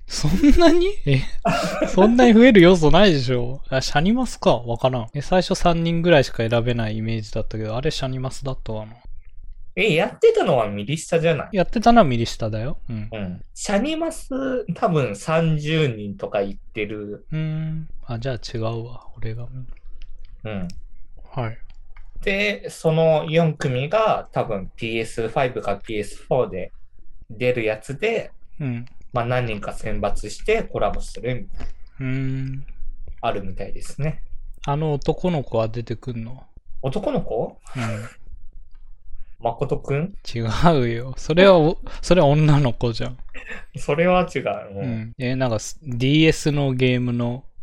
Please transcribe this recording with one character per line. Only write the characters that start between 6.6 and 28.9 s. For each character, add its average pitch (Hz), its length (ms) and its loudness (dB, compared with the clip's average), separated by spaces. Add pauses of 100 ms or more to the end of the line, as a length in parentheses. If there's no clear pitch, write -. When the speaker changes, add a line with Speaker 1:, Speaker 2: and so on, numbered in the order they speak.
Speaker 1:
べ 120 100 0
な 113 160 0
い 107 80 -4
イ 110 40 -4
メ 110 160 -2
ー 110 40 -4
ジ - 120 -10
だ 113 80 -2
っ 107 60 -4
た 110 100 -6
け 110 60 -6
ど、 107 120 -6
あ 127 60 -4
れ 151 80 0
シ - 140 -4
ャ 135 40 -2
ニ 131 120 -6
マ 127 120 -6
ス - 120 -8
だ 135 80 -4
っ 113 100 -6
た 113 120 -8
わ 107 120 -8
な。 110 80 -18 (840)
Speaker 2:
え、 190 160 2
や 175 140 2
っ - 120 -12
て 453 140 6
た 415 100 2
の 175 140 4
は 107 120 2
ミ 101 160 -6
リ 143 120 -2
シ - 120 -12
タ 165 120 2
じ 165 80 2
ゃ 160 60 2
な - 100 -4
い？ - 80 -18
Speaker 1:
や 180 100 2
っ - 40 2
て - 120 0
た 233 140 6
の 240 60 10
は 214 40 8
ミ 127 140 2
リ 117 80 0
シ - 120 -8
タ 113 120 -4
だ 107 100 -4
よ。 123 200 -4 (100)
う 120 40 -6
ん。 107 180 -6
Speaker 2:
う 110 60 -10
ん。 98 240 -8 (120)
シ - 180 -6
ャ 202 100 2
ニ 302 140 -2
マ 320 160 -4
ス、 262 640 -6
多 208 160 0
分 131 260 0
三 160 420 0
十 151 300 0
人 104 300 -6
と - 120 -8
か 104 120 0
行 101 160 -4
っ - 20 -14
て - 260 -6
る。 104 460 -10
Speaker 1:
う 156 40 -6
ー - 20 -4
ん。 156 520 -6 (160)
あ、 117 140 -6
じ 123 100 -6
ゃ 131 40 -4
あ - 20 -4
違 - 220 -10
う 117 280 -4
わ。 - 220 -14 (100)
俺 110 180 -4
が。 120 120 -10 (960)
Speaker 2:
う - 40 -8
ん。 98 200 -6 (640)
Speaker 1:
は 117 180 -6
い。 - 80 -10 (640)
Speaker 2:
で、 202 480 -4
そ - 220 0
の 160 360 4
四 160 280 2
組 135 340 -2
が 196 420 0
多 127 120 -2
分 95 320 -6
ピ 113 220 -6
ー - 20 0
エ 110 60 -2
ス 113 220 -4
フ 113 80 -8
ァ 139 120 2
イ - 20 -2
ブ 110 120 -6
か 101 160 -4
ピ 113 180 -10
ー 104 60 -2
エ - 20 -6
ス - 140 -10
フ - 160 -4
ォ 123 120 2
ー 98 60 -8
で 92 200 -8 (600)
出 120 200 0
る 123 120 -2
や 107 160 -2
つ 139 180 -10
で、 214 340 -4 (300)
Speaker 1:
う - 20 -6
ん。 123 220 -6 (260)